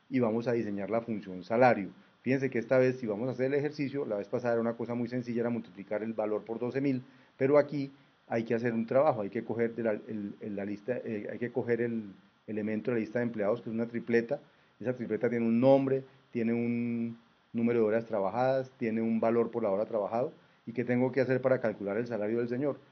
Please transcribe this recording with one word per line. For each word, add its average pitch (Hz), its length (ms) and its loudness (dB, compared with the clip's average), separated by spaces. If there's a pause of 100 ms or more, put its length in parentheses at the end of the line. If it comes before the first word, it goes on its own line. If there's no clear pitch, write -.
y 135 100 0
vamos 117 280 2
a 127 40 2
diseñar 101 400 -2
la 113 100 2
función 98 420 -6
salario. 113 460 6 (320)
Fíjense 131 280 0
que 120 100 -2
esta 117 180 2
vez, 131 220 4
si 123 80 -4
vamos 107 200 -2
a 131 40 -2
hacer 123 160 0
el 135 80 0
ejercicio, 139 500 -2
la 107 120 -2
vez 101 100 -4
pasada 120 260 -2
era 117 80 2
una 117 160 -2
cosa 120 160 -6
muy 120 140 -2
sencilla, 123 340 -4
era 117 80 0
multiplicar 104 540 -6
el 113 100 -4
valor 107 300 -2
por 113 160 -8
doce 123 220 -2
mil, 135 220 0 (340)
pero 135 200 4
aquí 143 340 0 (360)
hay 117 160 0
que 117 100 -2
hacer 117 200 0
un 113 120 0
trabajo, 127 360 4
hay 98 80 -4
que 113 140 -4
coger 117 320 -2
de 120 80 -4
la, 113 100 2
el, 104 480 -6
el, 110 140 -8
la 98 100 -4
lista, 104 320 -6
eh, 110 340 -6
hay 107 80 -10
que 120 120 -4
coger 120 300 0
el 113 320 -4 (340)
elemento 107 440 -2
de 120 40 0
la 113 60 2
lista 107 180 -4
de 120 60 0
empleados, 113 360 -2
que - 80 -10
es 110 40 -6
una 113 140 -2
tripleta. 117 520 0 (400)
Esa 120 160 -2
tripleta 113 340 -2
tiene 117 160 0
un 117 140 4
nombre, 135 440 6 (280)
tiene 117 220 0
un 117 640 -2 (360)
número 117 260 2
de 113 60 6
horas 113 200 2
trabajadas, 120 720 0
tiene 113 240 0
un 113 180 2
valor 113 320 2
por 117 120 -2
la 107 60 2
hora 101 160 0
trabajado. 113 480 -2 (320)
¿Y 117 60 -8
qué 117 140 -4
tengo 123 260 2
que 131 100 2
hacer 123 200 2
para 127 180 4
calcular 101 380 -2
el 120 100 -2
salario 113 320 -2
del 123 80 -2
señor? 127 320 -4 (120)